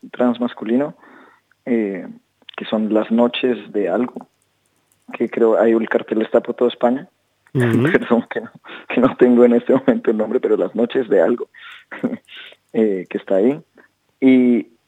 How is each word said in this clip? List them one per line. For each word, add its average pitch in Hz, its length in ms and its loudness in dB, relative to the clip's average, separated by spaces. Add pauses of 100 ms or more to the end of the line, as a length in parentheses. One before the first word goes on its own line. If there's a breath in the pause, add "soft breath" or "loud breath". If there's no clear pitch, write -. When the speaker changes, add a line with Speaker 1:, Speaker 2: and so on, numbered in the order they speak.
(120)
Speaker 1:
transmasculino, 123 840 -4 (720 soft breath)
eh, 104 420 -2 (500)
que - 80 -10
son 110 280 -2
Las 107 180 0
noches 120 600 0
de 101 180 -2
algo, 117 380 -4 (880)
que 117 140 -4
creo, 113 300 2
ahí 113 140 4
el 113 160 0
cartel 110 340 -2
está 117 180 0
por - 140 -10
toda 123 160 0
España. 131 360 -2 (460)
Speaker 2:
Ujú. 120 300 2
Speaker 1:
<laughs> 156 80 2
Perdón, 120 400 0
que 113 100 -6
no, 113 100 -16 (420 loud breath)
que 127 80 0
no 131 140 2
tengo 123 300 6
en 120 80 4
este 120 220 2
momento 127 340 0
el 107 80 0
nombre, 107 220 -2
pero 104 180 0
Las 92 180 -4
noches 117 340 -2
de 98 120 4
algo, 113 260 0 (420 loud breath)
<laughs> - 840 -12
eh, 101 360 0
que - 80 -8
está - 200 -2
ahí. 131 220 2 (600 soft breath)
Y, 127 480 4 (200)